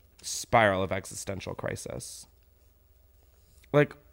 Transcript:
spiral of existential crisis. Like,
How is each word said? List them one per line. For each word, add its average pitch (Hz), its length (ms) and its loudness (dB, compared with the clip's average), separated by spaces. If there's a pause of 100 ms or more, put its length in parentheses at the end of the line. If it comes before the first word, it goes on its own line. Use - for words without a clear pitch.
(220)
spiral 101 600 4
of 95 100 -2
existential 95 600 -8
crisis. - 720 -8 (1500)
Like, 143 220 4 (180)